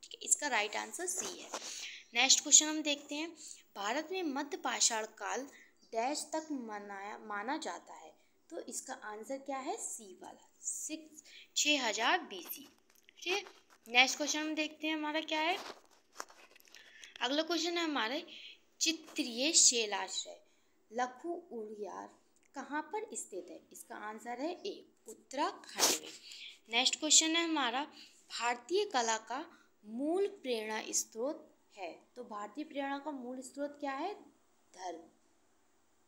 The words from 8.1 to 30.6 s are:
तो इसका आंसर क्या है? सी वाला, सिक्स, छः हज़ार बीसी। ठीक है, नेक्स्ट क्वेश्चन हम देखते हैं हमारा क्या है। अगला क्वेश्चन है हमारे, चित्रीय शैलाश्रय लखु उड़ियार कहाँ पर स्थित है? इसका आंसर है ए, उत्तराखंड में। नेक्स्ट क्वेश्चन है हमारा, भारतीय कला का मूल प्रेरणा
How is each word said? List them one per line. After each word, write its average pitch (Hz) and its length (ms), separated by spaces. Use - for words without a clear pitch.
तो 320 100
इसका - 340
आंसर 214 440
क्या 269 200
है? 302 200
सी 214 440
वाला, - 280
सिक्स, - 640
छः 285 320
हज़ार 233 320
बीसी। 208 500
ठीक 349 100
है, 392 100
नेक्स्ट 254 300
क्वेश्चन 302 220
हम 311 160
देखते 302 320
हैं 311 80
हमारा 302 260
क्या 311 180
है। 339 180
अगला 277 220
क्वेश्चन 339 340
है 339 60
हमारे, 285 420
चित्रीय 294 720
शैलाश्रय 196 880
लखु 254 360
उड़ियार 208 800
कहाँ 277 260
पर 415 320
स्थित - 360
है? 160 100
इसका - 240
आंसर 220 460
है 320 100
ए, - 340
उत्तराखंड - 920
में। - 80
नेक्स्ट 233 300
क्वेश्चन 320 360
है 339 80
हमारा, 285 400
भारतीय 247 460
कला 233 320
का 262 280
मूल 294 420
प्रेरणा 220 600